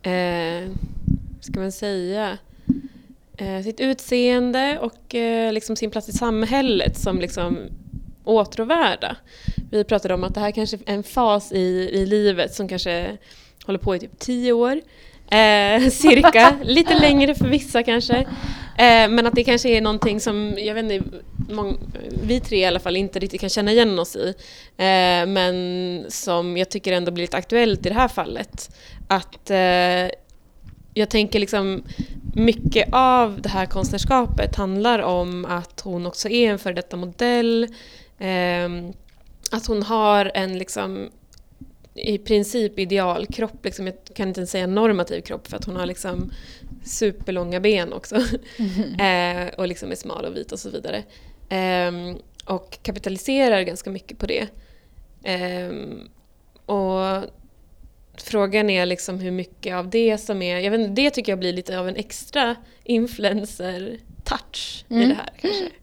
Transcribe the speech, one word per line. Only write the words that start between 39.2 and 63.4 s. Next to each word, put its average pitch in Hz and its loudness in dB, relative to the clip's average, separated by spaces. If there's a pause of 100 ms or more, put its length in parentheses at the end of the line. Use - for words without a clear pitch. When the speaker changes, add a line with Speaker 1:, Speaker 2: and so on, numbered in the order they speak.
Speaker 1:
att 226 -6
hon 208 -2
har 208 2
en 190 -4
liksom 190 -8 (840)
i 208 -4
princip 208 0
ideal 185 0
kropp. - -8
Liksom, 190 -8
jag 185 -8 (180)
kan 196 -4
inte 185 -6
ens 180 -8
säga 185 -2
normativ 190 0
kropp - -12
för - -12
att - -10
hon 180 -8
har 180 -6
liksom 180 -6 (540)
superlånga 185 -4
ben 196 2
också. - -8 (240)
<laughs> - -20
Speaker 2:
Mhm. 190 -4
Speaker 1:
Eh, 180 0
och 185 -4
liksom 170 -10
är 180 -6
smal - -10
och 180 -8
vit - -10
och 196 -10
så 196 -12
vidare. - -8 (460)
Ehm, 180 -4 (260)
och - -8
kapitaliserar 208 0
ganska 180 -8
mycket - -14
på 190 -6
det. - -2 (760)
Ehm, 180 -8 (580)
och 190 -2 (920)
frågan 208 0
är 180 2
liksom 180 -6
hur 185 -6
mycket 180 -8
av 185 -6
det 226 2
som 202 -6
är, 180 -2
jag 196 -2
vet 226 0
inte, 214 0
det 285 4
tycker 226 -4
jag 190 -2
blir 180 -2
lite 185 -6
av 185 -4
en 180 -6
extra 233 -4 (1040)